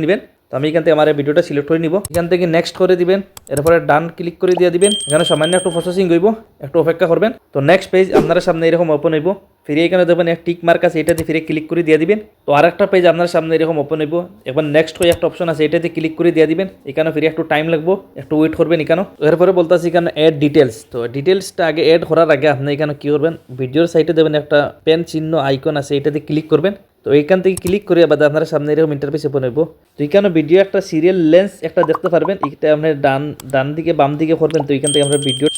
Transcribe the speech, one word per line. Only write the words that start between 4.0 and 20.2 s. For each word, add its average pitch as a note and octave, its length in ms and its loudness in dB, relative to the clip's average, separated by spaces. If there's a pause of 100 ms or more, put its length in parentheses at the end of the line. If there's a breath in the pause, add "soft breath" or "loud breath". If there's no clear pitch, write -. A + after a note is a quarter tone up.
ক্লিক E3+ 260 -8
করে F#3 180 2
দিয়ে F3+ 140 4
দিবেন। G3 180 2 (160)
এখানে D#3 220 2
সামান্য D#3 300 0
একটু F#3 160 -2
প্রসেসিং F3+ 360 -2
হইব, E3+ 140 2 (380)
একটু C#3 180 -6
অপেক্ষা E3 300 0
করবেন। F3 180 2 (240)
তো C#3+ 40 -4 (120)
নেক্সট F#3 220 2
পেজ F#3 140 4 (120)
আপনার E3 280 0
সামনে E3 240 0
এরকম E3+ 260 2
ওপেন D#3+ 200 0
হইব। D3+ 120 -2 (380)
ফিরে D3+ 220 0
এখানে F3+ 200 2
দেখবেন E3+ 260 2
এক E3 120 -8
টিক E3+ 200 -4
মার্ক E3+ 220 4
আছে, D#3+ 140 -4
এটাতে D#3+ 260 0
ফিরে D#3+ 200 -2
ক্লিক D#3 220 -4
করে E3+ 180 -2
দিয়ে D#3 140 6
দিবেন। G#3 160 0 (280)
তো C#3+ 120 -2
আর D#3 120 6
একটা G3+ 220 -2
পেজ F3+ 200 4
আপনার E3+ 220 0
সামনে D#3+ 240 -2
এরকম D#3+ 260 -2
ওপেন D#3 180 -6
হইব। D3+ 120 -6 (360)
এবার D3+ 140 -2 (120)
নেক্সট D#3+ 240 0
হয়ে F3 140 2
একটা F3 140 -6
অপশন E3+ 240 -6
আছে, D3+ 160 -2
এটাতে E3 280 -2
ক্লিক D#3+ 220 -4
করে E3+ 180 2
দিয়ে D#3 140 6
দিবেন। F#3 160 -2 (240)
এখানে D#3 240 -2
ফিরে D3+ 180 0
একটু E3 100 -4 (100)
টাইম D3+ 120 0 (100)
লাগবো, D#3+ 180 -2 (280)
একটু C#3+ 180 -8
ওয়েট D#3 220 0
করবেন D#3 240 0
এখানে। E3 180 0 (180)
তো D3 100 -2
এরপরে F3 280 4
বলতেছি E3+ 320 2
এখানে E3+ 180 0 (100)
অ্যাড D#3+ 160 4 (100)